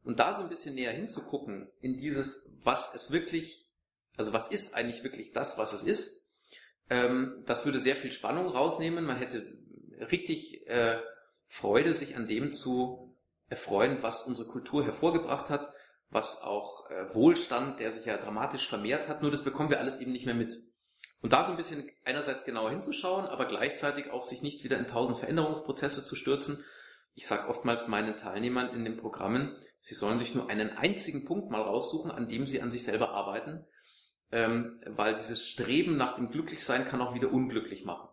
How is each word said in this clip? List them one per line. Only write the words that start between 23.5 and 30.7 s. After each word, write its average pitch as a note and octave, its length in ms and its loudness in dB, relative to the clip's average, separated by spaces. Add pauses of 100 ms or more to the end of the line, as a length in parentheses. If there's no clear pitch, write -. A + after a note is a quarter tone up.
auch B2+ 140 -6
sich - 180 -6
nicht C#3+ 220 -6
wieder B2+ 140 2
in A#2+ 100 -2
tausend A#2+ 300 2
Veränderungsprozesse D3+ 880 0
zu C3 100 -6
stürzen. - 480 0 (500)
Ich - 140 -8
sag - 220 0
oftmals A#2 380 0
meinen G#2+ 280 0
Teilnehmern A#2+ 540 -2
in A#2 160 -4
den A2+ 120 -4
Programmen, A2+ 600 -2 (240)
sie - 140 -10
sollen A2 240 2
sich - 140 -2
nur - 160 0
einen G#2+ 200 0
einzigen D3+ 560 0